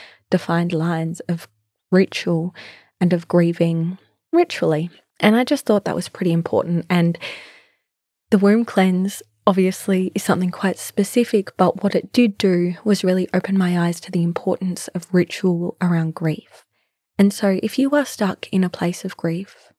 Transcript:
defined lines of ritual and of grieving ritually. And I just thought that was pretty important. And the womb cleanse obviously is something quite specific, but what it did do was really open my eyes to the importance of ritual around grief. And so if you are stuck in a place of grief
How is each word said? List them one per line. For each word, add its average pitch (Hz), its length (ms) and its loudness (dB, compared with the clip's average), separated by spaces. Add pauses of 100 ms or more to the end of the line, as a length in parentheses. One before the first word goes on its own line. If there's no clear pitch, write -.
(300)
defined 175 420 0
lines 165 480 -4
of - 280 -8 (420)
ritual 180 640 0 (460)
and 180 120 2
of 170 140 -2
grieving 170 720 0 (340)
ritually. 170 580 0 (280)
And 208 160 4
I 247 100 4
just 269 200 -2
thought 208 220 2
that - 100 -2
was 180 120 -6
pretty 180 240 -2
important. 170 580 0
And 170 280 2 (1120)
the 202 80 4
womb 208 260 4
cleanse 185 580 0 (240)
obviously 190 680 0
is 185 80 -4
something 180 280 0
quite - 280 -4
specific, - 800 -2
but 185 260 2
what 202 120 0
it - 180 -4
did 233 260 2
do 175 440 0
was 208 220 0
really 185 300 0
open 196 240 0
my 180 280 2
eyes 170 140 -4
to - 100 -18
the 175 120 0
importance 175 640 -4
of - 240 -10
ritual 175 720 0
around 165 320 0
grief. - 500 -6 (540)
And 202 140 6
so 196 300 0
if - 160 -6
you 269 120 2
are 285 160 2
stuck - 420 -4
in 190 160 2
a 180 60 -2
place - 340 -6
of 185 120 -8
grief - 640 -8